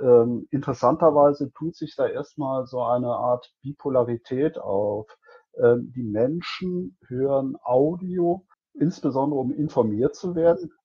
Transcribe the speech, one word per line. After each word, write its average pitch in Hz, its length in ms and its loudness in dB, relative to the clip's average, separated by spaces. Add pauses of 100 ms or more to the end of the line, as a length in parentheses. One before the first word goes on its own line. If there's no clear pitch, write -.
ähm, 120 500 4
interessanterweise 143 1000 2
tut 165 220 -8
sich - 220 -14
da 131 100 0
erstmal 135 600 -6
so 123 140 -8
eine 120 360 -2
Art 123 360 -2 (100)
Bipolarität 131 960 -2
auf. 104 600 -4 (380)
Ähm, 123 380 2
die 123 100 -8
Menschen 175 920 -4 (120)
hören 135 540 -2
Audio, 175 840 0 (260)
insbesondere 143 680 -2
um 123 100 -2
informiert 123 640 0
zu 180 200 -8
werden, 170 380 0 (120)